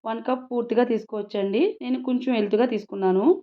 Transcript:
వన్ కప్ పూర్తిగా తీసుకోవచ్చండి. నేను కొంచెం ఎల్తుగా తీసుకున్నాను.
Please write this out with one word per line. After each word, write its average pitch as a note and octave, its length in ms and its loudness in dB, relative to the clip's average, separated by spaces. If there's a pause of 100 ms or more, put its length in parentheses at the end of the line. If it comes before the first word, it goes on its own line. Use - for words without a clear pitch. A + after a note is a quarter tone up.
వన్ A3+ 220 -6
కప్ B3+ 240 -2
పూర్తిగా A#3+ 400 2
తీసుకోవచ్చండి. G#3 720 -2 (200)
నేను B3+ 160 -2 (100)
కొంచెం B3 320 0
ఎల్తుగా G#3 320 2
తీసుకున్నాను. G3 520 0 (180)